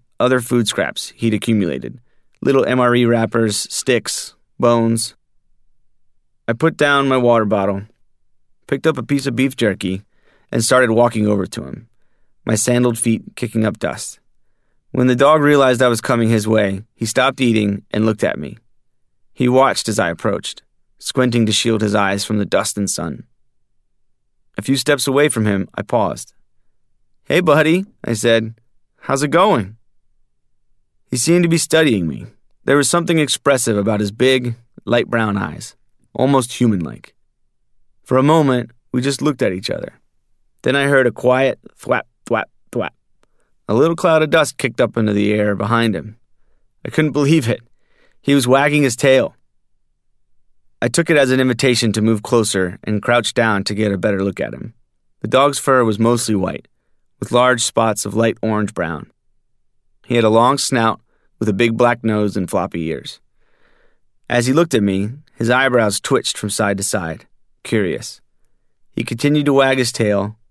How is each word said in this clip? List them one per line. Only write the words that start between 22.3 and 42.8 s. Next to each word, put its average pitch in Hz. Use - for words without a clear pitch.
the 101
dust -
and 101
sun. 82
A -
few 135
steps 135
away 143
from 110
him, 98
I -
paused. -
"Hey, 160
buddy," 160
I 117
said. 113
"How's 139
it 147
going?" 143
He 131
seemed 170
to 170
be 165
studying 127
me. 60
There 135
was 139
something 165
expressive 127
about 104
his 104
big, 123
light 117
brown 110
eyes, 92
almost 131
human-like. 92
For 127
a 131
moment, 131
we 127
just 135
looked 135
at 107
each 92
other. -
Then 131
I 139
heard 135
a 113
quiet 127
thwap, -
thwap, 110
thwap. 101